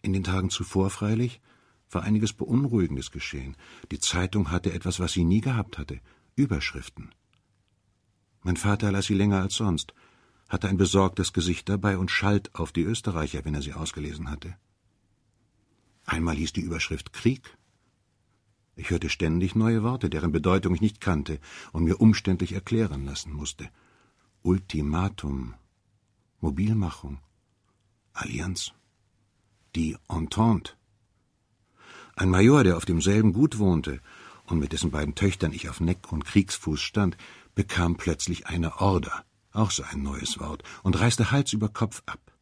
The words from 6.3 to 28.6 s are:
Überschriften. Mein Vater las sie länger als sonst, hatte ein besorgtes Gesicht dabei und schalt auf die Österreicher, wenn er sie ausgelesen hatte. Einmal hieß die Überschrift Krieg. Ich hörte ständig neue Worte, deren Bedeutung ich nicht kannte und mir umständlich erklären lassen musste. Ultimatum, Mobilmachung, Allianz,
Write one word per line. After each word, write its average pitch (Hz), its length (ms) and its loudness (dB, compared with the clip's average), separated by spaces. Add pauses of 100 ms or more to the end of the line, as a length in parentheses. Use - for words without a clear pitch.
Überschriften. - 800 -4 (1300)
Mein 90 140 0
Vater 101 380 2
las 98 140 0
sie 107 60 0
länger 98 280 2
als 95 140 -2
sonst, 92 380 -2 (540)
hatte 98 220 -2
ein 95 80 2
besorgtes 92 560 2
Gesicht 87 340 -2
dabei 95 300 0
und 92 120 0
schalt 101 460 0
auf 82 160 -4
die 85 120 0
Österreicher, 80 600 -4
wenn 76 120 -4
er 73 60 -4
sie 69 120 -8
ausgelesen 73 560 -8
hatte. 73 260 -10 (1500)
Einmal 82 320 0
hieß 80 160 -4
die - 80 -2
Überschrift 80 500 -6
Krieg. - 460 -2 (1160)
Ich - 140 -10
hörte 85 200 0
ständig 87 460 0
neue 110 280 2
Worte, 123 260 -2
deren 78 220 -2
Bedeutung 90 420 2
ich 85 80 0
nicht 107 200 0
kannte 76 380 -2 (340)
und 82 100 2
mir 82 160 4
umständlich 95 540 4
erklären 95 520 -2
lassen 69 280 -8
musste. - 360 -10 (720)
Ultimatum, 76 1120 -2 (840)
Mobilmachung, 82 800 -2 (920)
Allianz, - 580 -8 (1040)